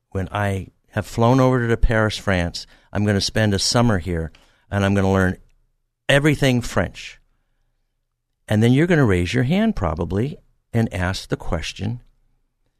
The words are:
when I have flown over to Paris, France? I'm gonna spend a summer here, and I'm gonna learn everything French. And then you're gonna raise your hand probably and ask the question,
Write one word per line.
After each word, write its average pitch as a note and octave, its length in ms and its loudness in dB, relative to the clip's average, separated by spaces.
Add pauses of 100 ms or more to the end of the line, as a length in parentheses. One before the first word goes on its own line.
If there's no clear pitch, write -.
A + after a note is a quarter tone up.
(100)
when F#2+ 200 -6
I G2+ 380 -4 (220)
have - 160 -6
flown A#2+ 340 2
over B2+ 260 0
to A#2 120 0
Paris, A2 400 2
France? F2 480 -2 (260)
I'm G#2 140 -2
gonna G2+ 160 0
spend G#2+ 320 0
a F#2+ 40 0
summer A#2 400 0
here, E2 340 -6 (380)
and G2 140 0
I'm G2 100 2
gonna F#2+ 180 2
learn F#2 260 2 (720)
everything C#3 500 2
French. - 580 -6 (1300)
And G#2+ 160 2
then A#2+ 100 6
you're D3 140 4
gonna D#3 200 4
raise F2 260 2
your B2+ 120 0
hand G#3 320 0
probably F#2 600 -4 (380)
and A2+ 180 0
ask F2+ 360 -4
the - 80 -6
question, G2 680 -6 (760)